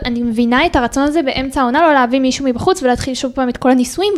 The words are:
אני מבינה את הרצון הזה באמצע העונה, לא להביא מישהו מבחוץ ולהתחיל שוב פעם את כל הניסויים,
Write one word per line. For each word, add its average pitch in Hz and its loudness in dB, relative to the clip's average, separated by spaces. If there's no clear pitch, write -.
אני 240 -4
מבינה 240 0
את 330 0
הרצון 247 0
הזה 294 0
באמצע 269 -4
העונה, 254 2
לא 320 4
להביא 262 2
מישהו 262 -2
מבחוץ 262 0
ולהתחיל 247 0
שוב 254 -6
פעם 262 -2
את 240 -4
כל 254 2
הניסויים, 262 0